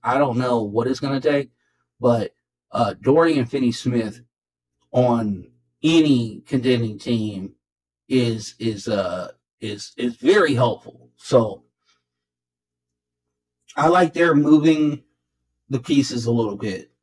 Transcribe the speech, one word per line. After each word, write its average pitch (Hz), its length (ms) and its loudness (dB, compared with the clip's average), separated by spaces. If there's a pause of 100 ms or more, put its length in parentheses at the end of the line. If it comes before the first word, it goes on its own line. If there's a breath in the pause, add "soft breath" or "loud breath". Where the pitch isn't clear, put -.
I 123 160 0
don't 127 180 0
know 123 240 0
what 107 240 -2
it's 131 140 -2
gonna 139 200 -4
take, 143 300 0 (500)
but, 113 360 0 (360)
uh, 101 220 -2
Dorian 151 540 2
Finney-Smith 120 760 -4 (720)
on 117 580 0 (320)
any 147 600 2
contending 117 580 -2
team 107 560 -6 (520)
is, 120 520 -2
is, 110 280 -6
uh, 90 440 -4 (300)
is, 104 360 -12
is 120 200 -4
very 165 360 2
helpful. - 640 -4
So 110 480 0 (2000)
I 147 120 0
like 175 260 4
they're 165 220 2
moving 151 680 4 (640)
the 135 120 -4
pieces 123 480 0
a 117 40 0
little 110 240 0
bit 101 360 -10 (120)